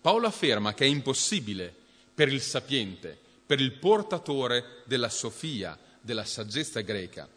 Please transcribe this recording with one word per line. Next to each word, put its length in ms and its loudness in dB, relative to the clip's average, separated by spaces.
Paolo 260 4
afferma 480 2
che 100 2
è 40 8
impossibile 840 0
per 200 4
il 100 -2
sapiente, 720 -4
per 140 4
il 120 2
portatore 1120 0
della 220 2
sofia, 720 -6
della 240 -6
saggezza 560 -6
greca. 560 -8